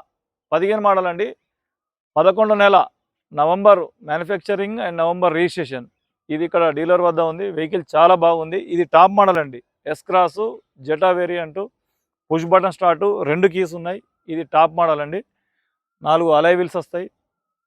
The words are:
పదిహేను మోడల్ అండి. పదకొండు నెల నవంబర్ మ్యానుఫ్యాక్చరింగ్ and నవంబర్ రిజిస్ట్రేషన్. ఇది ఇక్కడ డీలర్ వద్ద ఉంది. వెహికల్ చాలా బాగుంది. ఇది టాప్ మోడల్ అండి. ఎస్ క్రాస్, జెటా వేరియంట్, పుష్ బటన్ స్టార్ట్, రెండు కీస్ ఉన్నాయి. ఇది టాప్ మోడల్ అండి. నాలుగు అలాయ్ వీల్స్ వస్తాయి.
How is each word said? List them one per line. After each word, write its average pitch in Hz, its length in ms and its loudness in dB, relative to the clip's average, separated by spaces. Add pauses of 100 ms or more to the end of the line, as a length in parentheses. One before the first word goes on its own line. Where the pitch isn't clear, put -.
(520)
పదిహేను 202 360 -2
మోడల్ 185 240 0
అండి. 180 180 -6 (880)
పదకొండు 202 460 2
నెల 202 120 6 (640)
నవంబర్ 185 420 4 (280)
మ్యానుఫ్యాక్చరింగ్ 196 680 -6 (100)
and 170 160 -8
నవంబర్ 175 360 0
రిజిస్ట్రేషన్. 135 480 -6 (480)
ఇది 156 140 -4
ఇక్కడ 170 120 0 (160)
డీలర్ 175 300 2
వద్ద 160 120 0 (120)
ఉంది. 190 160 -8 (100)
వెహికల్ 160 380 -6
చాలా 170 200 6 (120)
బాగుంది. 165 320 -2 (160)
ఇది 175 100 0 (120)
టాప్ 190 220 6
మోడల్ 185 260 2
అండి. 127 140 -16 (300)
ఎస్ 156 180 -8
క్రాస్, 180 320 0 (460)
జెటా 156 320 0
వేరియంట్, 175 420 -6 (720)
పుష్ 160 220 -2
బటన్ 185 240 2
స్టార్ట్, 175 280 0 (240)
రెండు 175 240 2
కీస్ 175 260 -4
ఉన్నాయి. 175 200 -10 (340)
ఇది 160 100 -6 (120)
టాప్ 160 240 2
మోడల్ 160 260 0
అండి. 160 160 -8 (880)
నాలుగు 165 320 2
అలాయ్ 170 200 4
వీల్స్ 180 220 -6
వస్తాయి. 175 260 -12 (600)